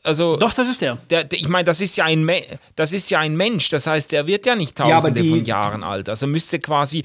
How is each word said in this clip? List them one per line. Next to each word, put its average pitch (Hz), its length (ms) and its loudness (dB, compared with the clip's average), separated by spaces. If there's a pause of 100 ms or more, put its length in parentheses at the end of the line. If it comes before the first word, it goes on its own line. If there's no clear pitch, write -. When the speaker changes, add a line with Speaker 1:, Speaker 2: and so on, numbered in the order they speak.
Speaker 1:
also 165 360 2
Speaker 2:
Doch, 214 160 0
das 247 120 0
ist 247 140 -2
der. 127 160 -2 (140)
Speaker 1:
der, 165 140 2
der, 147 140 -6
ich 147 100 -6
meine, 180 180 2
das 175 160 2
ist 190 160 0
ja 165 80 2
ein 160 180 2
Me-, 170 180 0 (320)
das 156 200 -2
ist 196 160 -2
ja 175 80 2
ein 156 180 0
Mensch, 202 320 0
das 147 180 -2
heißt, 156 260 0
der 147 140 0
wird 196 200 -2
ja 247 100 2
nicht 165 220 -4
Speaker 3:
Ja, 135 80 2
aber 160 80 6
Speaker 1:
Tausende 156 260 4
Speaker 3:
die 165 80 4
Speaker 1:
von 160 160 2
Jahren 104 400 -2
alt. 98 240 -6
Also 117 180 -2
müsste 156 320 -2
quasi 151 460 -2